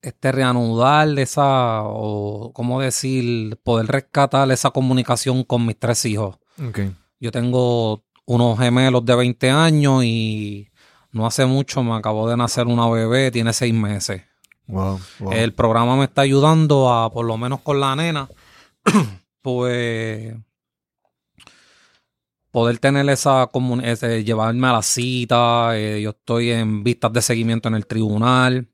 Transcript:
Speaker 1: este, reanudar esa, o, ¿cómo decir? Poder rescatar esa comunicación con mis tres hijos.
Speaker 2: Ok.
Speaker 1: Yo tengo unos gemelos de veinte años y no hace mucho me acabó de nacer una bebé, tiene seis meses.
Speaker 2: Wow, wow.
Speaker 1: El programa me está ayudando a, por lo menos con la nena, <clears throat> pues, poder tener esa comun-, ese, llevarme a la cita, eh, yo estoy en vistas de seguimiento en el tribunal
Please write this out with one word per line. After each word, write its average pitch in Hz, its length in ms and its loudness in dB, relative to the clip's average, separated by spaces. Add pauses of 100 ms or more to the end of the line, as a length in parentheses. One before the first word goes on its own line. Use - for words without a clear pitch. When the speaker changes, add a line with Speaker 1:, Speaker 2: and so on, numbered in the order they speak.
Speaker 1:
este, 131 300 -4
reanudar 131 840 2
esa, 131 640 0
o, 107 680 -6
¿cómo 123 280 -4
decir? 120 800 -2
Poder 113 240 0
rescatar 135 640 0
esa 131 200 2
comunicación 127 760 0
con 120 220 0
mis 110 120 -4
tres 117 280 -2
hijos. 104 320 -4 (280)
Speaker 2:
Ok. 107 140 -6 (400)
Speaker 1:
Yo 117 100 -6
tengo 120 720 0 (220)
unos 120 340 2
gemelos 127 460 2
de 123 100 4
veinte 123 360 2
años 147 540 4
y 107 680 -4 (420)
no 110 140 -2
hace 131 200 0
mucho 131 360 0
me 117 120 -2
acabó 107 340 -2
de 120 80 0
nacer 120 300 0
una 120 220 2
bebé, 117 420 2
tiene 117 220 0
seis 117 220 0
meses. 104 480 -4 (440)
Speaker 2:
Wow, 95 340 -4 (180)
wow. 101 140 -6
Speaker 1:
El 113 200 -2
programa 120 440 0
me 135 80 2
está 139 180 0
ayudando 139 680 4
a, 113 200 0
por 117 140 -4
lo 113 100 -4
menos 127 240 -6
con 143 200 -2
la 135 160 -2
nena, 156 320 -4 (560)
<clears throat> 110 580 -2
pues, 117 920 -4 (2250)
poder 117 260 0
tener 139 320 2
esa 131 380 2
comun-, 127 360 -2
ese, 117 380 -2
llevarme 113 460 0
a 127 60 2
la 110 80 0
cita, 120 960 0
eh, 107 240 -4
yo 107 100 -4
estoy 117 420 -2
en 107 320 -2
vistas 117 280 -2
de 120 80 0
seguimiento 113 480 -2
en 110 60 -2
el 110 140 -4
tribunal 120 840 0